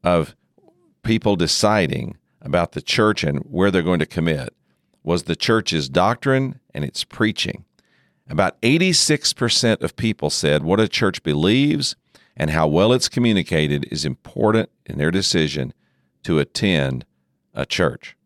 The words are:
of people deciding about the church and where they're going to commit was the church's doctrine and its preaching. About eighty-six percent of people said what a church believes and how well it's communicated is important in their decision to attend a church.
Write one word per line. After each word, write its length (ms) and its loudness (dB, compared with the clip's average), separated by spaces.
of 320 0
people 320 0
deciding 840 0
about 300 -2
the 100 -8
church 420 0
and 140 0
where 320 0
they're 120 2
going 180 2
to 60 0
commit 480 -4
was 200 -2
the 120 -4
church's 540 0
doctrine 720 0
and 100 -4
its 200 -8
preaching. 600 -4
About 340 -2
eighty-six 680 2
percent 480 0
of 160 -6
people 320 -2
said 340 0
what 160 2
a 100 2
church 340 -2
believes 760 0
and 140 -2
how 180 2
well 240 4
it's 160 2
communicated 800 0
is 140 -6
important 640 -2
in 140 -10
their 120 2
decision 600 -2
to 160 0
attend 680 -2
a 120 -6
church. 600 -4